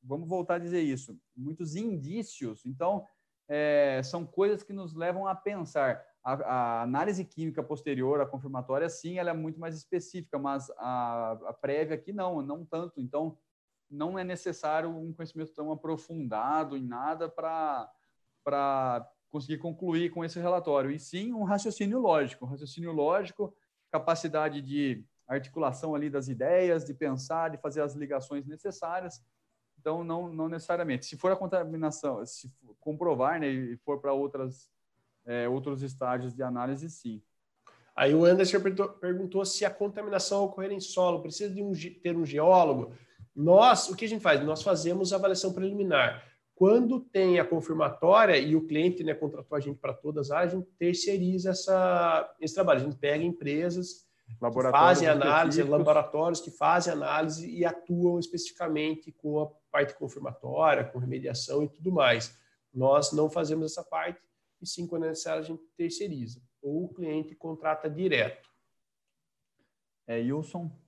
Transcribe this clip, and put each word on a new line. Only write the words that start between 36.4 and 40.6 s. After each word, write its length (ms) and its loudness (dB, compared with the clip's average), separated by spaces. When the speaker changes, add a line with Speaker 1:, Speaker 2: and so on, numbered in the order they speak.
Speaker 1:
análise, 480 -6
sim. 320 -12
Speaker 2:
Aí 200 4
o 100 8
Anderson 360 6
perguntou, 280 0
perguntou 560 -4
se 180 -4
a 60 2
contaminação 720 -2
ocorrer 280 -4